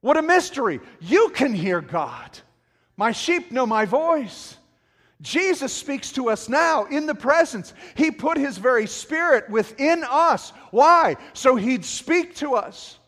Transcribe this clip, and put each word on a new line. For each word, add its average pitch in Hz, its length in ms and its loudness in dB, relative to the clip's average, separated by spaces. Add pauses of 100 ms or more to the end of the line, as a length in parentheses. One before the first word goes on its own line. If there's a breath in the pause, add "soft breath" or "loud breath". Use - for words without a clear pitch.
What 285 160 2
a 320 40 2
mystery. 311 600 0 (180 loud breath)
You 339 300 2
can 262 240 -2
hear 180 260 -2
God. 151 600 -8 (580)
"My 220 160 0
sheep 349 400 -4
know 254 120 0
my 220 200 0
voice." 285 720 -2 (640)
Jesus 339 500 -2
speaks - 400 -8
to 247 180 -2
us 214 200 -4
now 302 380 2
in 302 180 -4
the 302 100 -4
presence. 285 580 0 (220 loud breath)
He 311 160 2
put 320 260 -2
his 277 200 -4
very 226 280 2
spirit 311 640 0
within 269 540 0
us. 285 480 0 (200 loud breath)
Why? 294 440 6 (160 loud breath)
So 262 240 2
he'd 220 300 -2
speak 349 500 -2
to 285 200 -2
us. - 420 -8 (100)